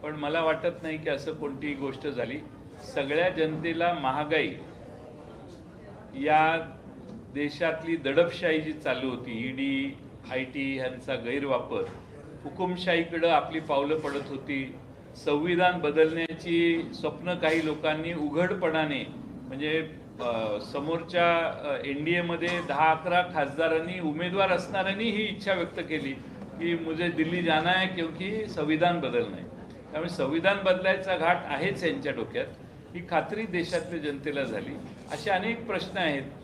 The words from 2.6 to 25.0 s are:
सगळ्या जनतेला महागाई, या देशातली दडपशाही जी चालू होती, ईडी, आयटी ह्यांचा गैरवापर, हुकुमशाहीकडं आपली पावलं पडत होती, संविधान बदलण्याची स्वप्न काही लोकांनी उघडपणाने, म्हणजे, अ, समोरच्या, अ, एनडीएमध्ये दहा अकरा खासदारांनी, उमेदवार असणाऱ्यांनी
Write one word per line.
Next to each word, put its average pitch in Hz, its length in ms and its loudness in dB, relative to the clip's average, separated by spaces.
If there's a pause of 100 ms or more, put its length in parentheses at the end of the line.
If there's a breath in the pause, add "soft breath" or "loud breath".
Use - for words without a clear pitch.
सगळ्या 151 340 2
जनतेला 160 640 2
महागाई, 147 580 2 (1600)
या 156 560 6 (640)
देशातली 160 640 0
दडपशाही 160 680 4
जी 156 120 -4
चालू 131 360 -2
होती, 120 380 -4
ईडी, 135 500 -2 (340)
आयटी 131 480 -2
ह्यांचा 127 360 -2
गैरवापर, 135 680 0 (600)
हुकुमशाहीकडं 170 840 2
आपली 156 300 4
पावलं 151 400 2
पडत 143 280 -4
होती, 135 480 -6 (500)
संविधान 175 540 4
बदलण्याची 165 1120 4
स्वप्न 170 420 -2
काही 165 300 4
लोकांनी 156 480 0
उघडपणाने, 156 920 2 (140)
म्हणजे, 151 680 -4 (320)
अ, 110 400 0
समोरच्या, 165 1080 2
अ, 135 160 0
एनडीएमध्ये 170 840 0
दहा 151 240 6
अकरा 175 320 4 (100)
खासदारांनी, 160 680 2
उमेदवार 180 520 2
असणाऱ्यांनी 190 520 0